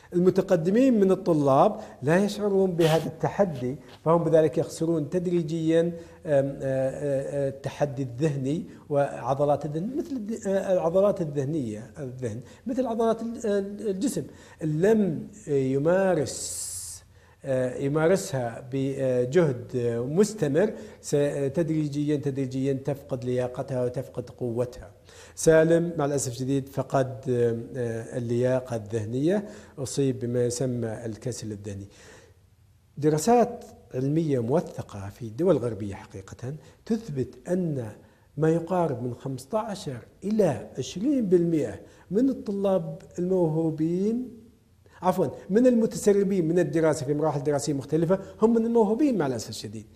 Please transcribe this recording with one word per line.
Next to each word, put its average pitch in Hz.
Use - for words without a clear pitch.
المتقدمين 190
من 190
الطلاب 160
لا 165
يشعرون 196
بهذا 160
التحدي، 143
فهم 165
بذلك 156
يخسرون 160
تدريجيا، 165
آم، 170
آه، 156
آه، 139
آه، 139
التحدي 135
الذهني 135
وعضلات 139
الذهن، 170
مثل 277
الد-، 214
آه، 190
العضلات 185
الذهنية، 139
الذهن 123
مثل 254
عضلات 226
ال-، 226
آه، 202
الجسم، 190
إن 156
لم 196
يمارس، 147
آه، 127
يمارسها 139
بجهد 135
مستمر 180
س-، 143
تدريجيا، 151
تدريجيا 135
تفقد 135
لياقتها 123
وتفقد 123
قوتها. 120
سالم 165
مع 147
الأسف 139
الشديد 131
فقد، 131
آه، 117
اللياقة 123
الذهنية، 117
أصيب 135
بما 120
يسمى 120
الكسل 110
الذهني. 101
دراسات 151
علمية 139
موثقة 117
في -
الدول 135
الغربية 110
حقيقة -
تثبت 147
أن 156
ما 156
يقارب 165
من 123
خمسة 135
عشر 190
إلى 185
عشرين 233
بالمئة 165
من 247
الطلاب 196
الموهوبين، 175
عفوا، 180
من 233
المتسربين 202
من 170
الدراسة 151
في 143
مراحل 147
دراسية 143
مختلفة 160
هم 226
من 226
الموهوبين 233
مع 151
الأسف 117
الشديد، 107